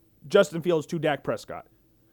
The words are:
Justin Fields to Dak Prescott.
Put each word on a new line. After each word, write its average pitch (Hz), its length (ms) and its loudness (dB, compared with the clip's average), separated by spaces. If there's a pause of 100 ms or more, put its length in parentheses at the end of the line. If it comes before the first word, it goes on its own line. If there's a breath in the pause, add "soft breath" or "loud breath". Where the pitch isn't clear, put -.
(280)
Justin 190 320 4
Fields 160 280 0
to 170 100 -4
Dak 151 260 -2
Prescott. 101 420 -6 (460)